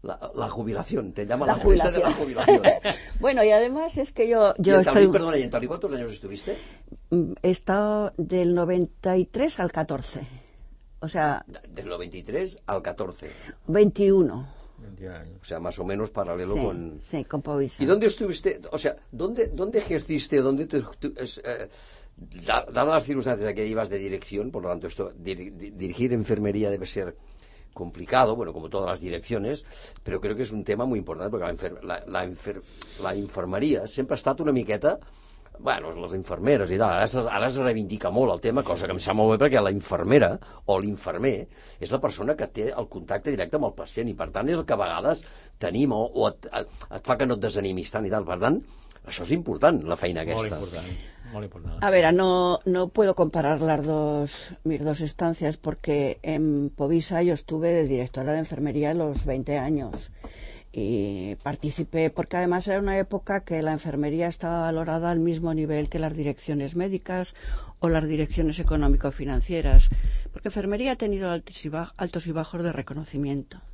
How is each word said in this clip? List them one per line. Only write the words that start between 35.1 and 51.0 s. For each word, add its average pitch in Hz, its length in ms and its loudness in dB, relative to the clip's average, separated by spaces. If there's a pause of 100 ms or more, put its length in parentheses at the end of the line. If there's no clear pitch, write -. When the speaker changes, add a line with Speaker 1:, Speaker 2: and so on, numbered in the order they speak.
Speaker 1:
Bueno, 82 360 -4
les 87 200 -8
infermeres 95 600 0
i 95 80 0
tal, 107 160 4
ara 104 100 4
se, 123 220 -2
ara 107 160 0
es 131 160 -2
reivindica 107 480 -2
molt 113 240 4
el 87 80 -2
tema, 123 240 0
cosa 90 240 -2
que 90 40 -2
em 90 80 -4
sap 98 160 0
molt 110 180 6
bé - 80 0
perquè 131 180 6
la 98 120 4
infermera 95 580 4 (340)
o 98 160 4
l'infermer 101 640 -2 (320)
és 90 140 -6
la - 80 0
persona 120 360 -2
que 110 120 -4
té 107 240 -4
el 110 160 -6
contacte 98 400 -6
directe 98 300 -2
amb 131 100 0
el - 80 -10
pacient 113 320 -6
i, 98 80 -6
per 80 160 -6
tant, 113 160 -2
és 175 80 0
el 160 80 -2
que 135 80 2
a 104 80 0
vegades 92 400 0 (400)
tenim 113 320 2
o, 107 60 0 (100)
o 117 220 2
et, - 180 -16
et, - 240 -8 (240)
et - 80 -12
fa 123 160 2
que 131 80 2
no 117 80 2
et 95 80 -4
desanimis 98 480 -2
tant 110 120 -2
i 95 40 -2
tal. 101 160 0
Per 87 160 -4
tant, 135 160 4 (480)
això - 240 -8
és 139 80 4
important, 160 480 4
la 85 120 -2
feina 82 280 -2
Speaker 3:
Molt 85 160 -2
Speaker 1:
aquesta. 101 160 -4
Speaker 3:
important. 87 520 -10 (240)